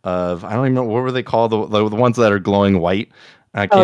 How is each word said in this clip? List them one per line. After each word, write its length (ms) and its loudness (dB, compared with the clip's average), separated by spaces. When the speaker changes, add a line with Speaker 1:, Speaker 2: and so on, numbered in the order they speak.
Speaker 1:
of, 400 -4
I 100 -10
don't 120 0
even 100 0
know, 80 0
what 180 -2
were 100 -4
they 120 -4
called? 280 0
The, 140 -2
the, 240 0
the 60 -6
ones 220 0
that 140 4
are 60 2
glowing 420 2
white? 300 -2
I 120 -4
can't 60 0
Speaker 2:
Oh, 40 6
the 60 6